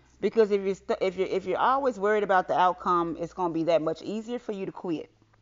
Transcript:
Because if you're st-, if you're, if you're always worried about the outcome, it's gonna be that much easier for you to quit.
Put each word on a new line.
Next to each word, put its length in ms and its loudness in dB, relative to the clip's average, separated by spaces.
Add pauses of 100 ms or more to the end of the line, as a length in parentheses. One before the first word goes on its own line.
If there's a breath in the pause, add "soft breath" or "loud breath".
(200 soft breath)
Because 300 2
if 100 2
you're 140 -2
st-, 260 -6
if 160 0
you're, 120 0
if 180 -2
you're 120 0
always 400 2
worried 240 2
about 240 4
the 80 0
outcome, 640 2
it's 140 -8
gonna 220 -2
be 100 0
that 160 4
much 220 -4
easier 360 -6
for 140 -8
you 140 -6
to 60 -6
quit. 380 -6 (320)